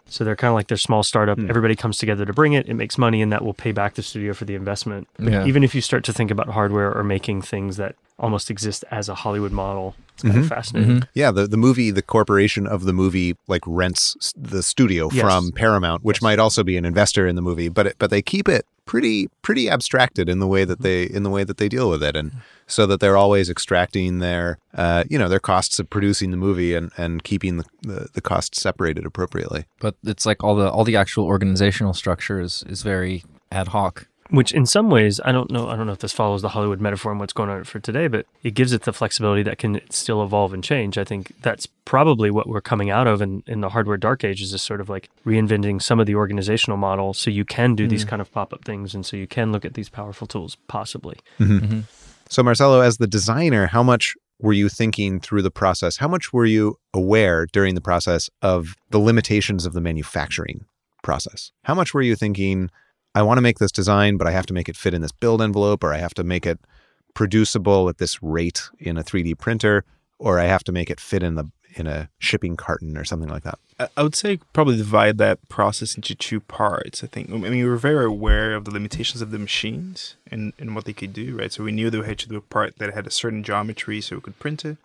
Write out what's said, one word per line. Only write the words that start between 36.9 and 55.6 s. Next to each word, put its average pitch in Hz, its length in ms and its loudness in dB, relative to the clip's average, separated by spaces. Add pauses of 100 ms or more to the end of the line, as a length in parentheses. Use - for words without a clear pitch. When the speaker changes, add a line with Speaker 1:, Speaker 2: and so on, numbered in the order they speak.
Speaker 1:
and 104 80 -4
what's 101 140 -8
going 104 180 -2
on 95 140 -8
for - 160 -12
today, 131 260 -2
but 117 200 -2 (180)
it 113 100 -4
gives 123 180 2
it 113 100 0
the 110 100 -4
flexibility 104 500 0
that 104 160 -4
can 104 220 -2 (100)
still 107 320 -2
evolve 101 320 0
and 92 80 -8
change. 110 340 -2
I 104 60 -2
think 98 300 -8 (100)
that's - 240 -2 (180)
probably 131 460 4
what 107 180 0
we're 107 120 -4
coming 101 300 -2
out 120 180 2
of 104 120 2
in, 95 280 -4
in 113 120 -6
the 98 100 -4
hardware 104 260 0
dark 107 260 0
ages 98 320 -4
is 95 80 -6
sort 104 180 -6
of, 98 80 -12
like, 95 220 -10 (160)
reinventing 104 560 2
some 117 160 2
of 110 80 6
the 104 80 0
organizational 104 600 -2
model 98 360 -2
so - 160 -4
you 104 160 0
can 120 300 2
do 107 140 2
these 107 160 0
Speaker 3:
Mm. 107 40 -8
Speaker 1:
kind 107 140 -6
of - 80 -14
pop-up - 340 -8
things 101 300 -10
and 98 100 -10
so - 120 -10
you 95 100 -8
can 113 240 -2
look 107 140 -2
at - 100 -10
these 107 140 -10
powerful 104 400 -12
tools, 87 280 -10 (120)
possibly. - 480 -10 (240)
Speaker 2:
Mm-hmm. 104 180 6
Speaker 3:
Mm-hmm. 107 220 -2 (480)
Speaker 2:
So - 160 2
Marcelo, 127 380 6
as 120 160 4
the 117 100 2
designer, 110 580 2
how 113 160 2
much 123 320 4 (240)
were 107 140 4
you 101 160 4
thinking 104 500 0
through 101 240 -2
the 95 80 0
process? 90 460 0